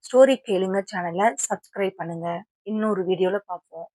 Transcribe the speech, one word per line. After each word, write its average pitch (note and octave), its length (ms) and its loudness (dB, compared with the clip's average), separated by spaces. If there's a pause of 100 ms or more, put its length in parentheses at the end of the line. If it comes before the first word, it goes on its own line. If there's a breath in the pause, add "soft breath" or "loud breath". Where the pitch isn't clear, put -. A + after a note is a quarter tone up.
ஸ்டோரி C4 320 6 (120)
கேளுங்க F#3+ 360 0 (120)
சேனலை F3+ 380 0 (100)
சப்ஸ்கிரைப் F#3+ 520 -6
பண்ணுங்க. E3+ 480 -8 (180)
இன்னொரு G#3+ 440 -4
வீடியோல F#3 400 0
பார்ப்போம். E3 520 -14